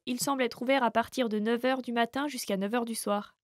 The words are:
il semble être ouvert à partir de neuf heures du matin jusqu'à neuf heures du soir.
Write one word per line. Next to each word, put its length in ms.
il 160
semble 220
être 180
ouvert 220
à 80
partir 380
de 100
neuf 260
heures 180
du 100
matin 360
jusqu'à 280
neuf 180
heures 100
du 100
soir. 400